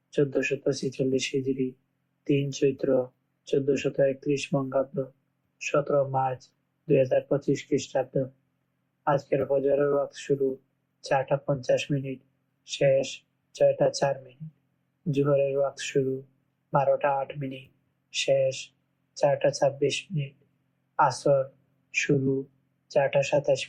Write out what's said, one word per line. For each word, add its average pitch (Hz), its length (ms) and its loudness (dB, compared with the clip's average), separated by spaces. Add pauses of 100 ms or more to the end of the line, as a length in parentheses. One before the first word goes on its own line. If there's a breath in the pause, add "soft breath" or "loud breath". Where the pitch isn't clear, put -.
(140)
চোদ্দশত 135 580 0
ছেচল্লিশ 131 580 -2
হিজরি, 131 400 -2 (580)
তিন 143 240 2
চৈত্র, 139 380 0 (580)
চোদ্দশত 139 560 0
একত্রিশ 135 460 0
বঙ্গাব্দ, 135 480 -2 (640)
সতেরো 143 480 0
মার্চ 131 320 -4 (460)
দুই 143 120 4
হাজার 135 240 2
পঁচিশ 139 400 0
খ্রিস্টাব্দ। 131 520 -2 (920)
আজকের 143 380 0
ফজরের 139 460 2
ওয়াক্ত 143 260 -2
শুরু 135 300 -2 (560)
চারটা - 340 0
পঞ্চাশ 139 520 0
মিনিট, 135 300 -4 (480)
শেষ 139 400 2 (480)
ছয়টা 139 360 4
চার 139 300 -2
মিনিট। - 300 -18 (540)
জোহরের 139 500 2
ওয়াক্ত 139 300 -2
শুরু 131 300 0 (580)
বারোটা 139 440 2
আট 135 200 -6
মিনিট, 131 320 -10 (440)
শেষ 135 420 0 (640)
চারটা 143 340 2
ছাব্বিশ 139 520 0
মিনিট। 147 320 -6 (640)
আসর 139 440 2 (500)
শুরু 135 400 0 (580)
চারটা 139 320 2
সাতাশ 139 460 0